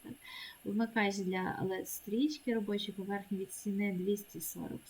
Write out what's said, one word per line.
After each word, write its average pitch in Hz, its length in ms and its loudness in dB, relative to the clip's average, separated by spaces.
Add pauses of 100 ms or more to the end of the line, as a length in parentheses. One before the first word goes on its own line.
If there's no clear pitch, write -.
Так. - 100 -12 (520)
Вмикач 208 520 2
для 185 460 0
лед 370 260 0
стрічки 247 640 2
робочої 202 380 0
поверхні 196 460 -2
від 190 140 -6
стіни 202 400 0
двісті 185 480 0
сорок - 500 -6